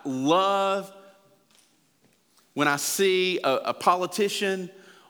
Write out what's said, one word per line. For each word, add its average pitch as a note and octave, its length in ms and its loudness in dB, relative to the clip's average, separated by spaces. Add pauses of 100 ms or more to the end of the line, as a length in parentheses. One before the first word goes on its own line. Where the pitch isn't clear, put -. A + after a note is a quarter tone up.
love F#3+ 880 0 (1600)
when D3 140 2
I C#3+ 80 4
see F#3 640 0
a, C#3 80 0
a A#2+ 240 0
politician F#3 960 -2 (400)